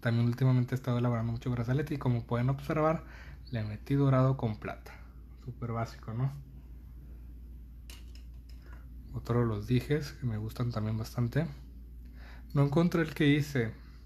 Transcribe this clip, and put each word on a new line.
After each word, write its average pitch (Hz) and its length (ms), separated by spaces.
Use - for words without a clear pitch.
También 117 260
últimamente 127 480
he - 20
estado 127 220
elaborando 117 340
mucho 117 180
brazalete 127 440
y 143 40
como 120 280
pueden 120 240
observar, 156 540
le 110 140
metí 107 300
dorado 135 420
con 110 220
plata. - 340
Súper 120 260
básico, 113 400
¿no? 127 180
Otro 120 260
de 120 60
los 107 200
dijes 135 460
que - 140
me 110 100
gustan 110 340
también 110 280
bastante. 120 480
No 143 100
encontré 165 380
el 156 140
que 156 140
hice, 143 440